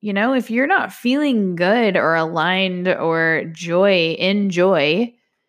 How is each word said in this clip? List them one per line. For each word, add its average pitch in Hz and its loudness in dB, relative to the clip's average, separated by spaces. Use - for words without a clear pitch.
You 208 -6
know, 214 0
if 240 -4
you're 240 0
not 320 -2
feeling 247 0
good 196 2
or 160 2
aligned 180 -2
or 165 0
joy, 170 0
in 196 0
joy 175 2